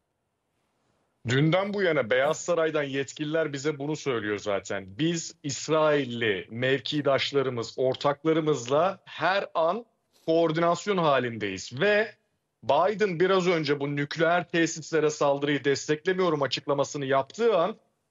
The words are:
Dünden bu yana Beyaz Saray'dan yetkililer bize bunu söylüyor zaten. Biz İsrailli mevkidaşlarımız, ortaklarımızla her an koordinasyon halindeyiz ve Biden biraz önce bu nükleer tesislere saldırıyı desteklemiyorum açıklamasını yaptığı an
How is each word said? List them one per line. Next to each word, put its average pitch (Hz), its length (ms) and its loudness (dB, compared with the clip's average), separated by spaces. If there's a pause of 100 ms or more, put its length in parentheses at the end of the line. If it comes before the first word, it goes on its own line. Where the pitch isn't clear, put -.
(1300)
Dünden 160 460 2
bu 208 80 -2
yana 151 280 2
Beyaz 139 280 2
Saray'dan 160 460 0
yetkililer 151 720 -4
bize 139 260 -4
bunu 147 160 -4
söylüyor 107 440 -2
zaten. 98 460 -4 (140)
Biz 165 440 -4
İsrailli 135 1040 0
mevkidaşlarımız, 131 1300 -2
ortaklarımızla 147 1300 0
her 185 480 -2
an 175 320 0 (400)
koordinasyon 170 720 2
halindeyiz 123 840 0
ve 208 300 2 (520)
Biden 175 560 2
biraz 185 280 4
önce 151 320 2
bu 143 160 -4
nükleer 170 540 0
tesislere 160 600 0
saldırıyı 143 540 0
desteklemiyorum 151 800 0
açıklamasını 139 640 -2
yaptığı 139 520 2
an 185 180 0 (360)